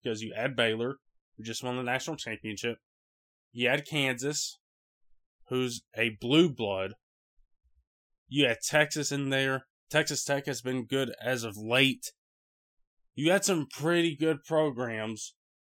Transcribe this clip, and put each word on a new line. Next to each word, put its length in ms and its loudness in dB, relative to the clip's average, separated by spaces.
because 200 -4
you 140 -10
add 200 -2
Baylor, 400 0
who 60 -16
just 200 -8
won 120 -4
the 80 -4
national 320 -2
championship. 600 -6
You 160 0
add 200 2
Kansas, 720 -2
who's 340 -2
a 240 0
blue 300 6
blood. 440 -4
You 200 2
add 160 2
Texas 480 2
in 180 -2
there. 360 0
Texas 340 0
Tech 240 0
has 140 -6
been 240 -4
good 360 -2
as 220 -2
of 140 -8
late. 540 2
You 180 2
had 140 4
some 260 2
pretty 440 2
good 300 0
programs. 920 -2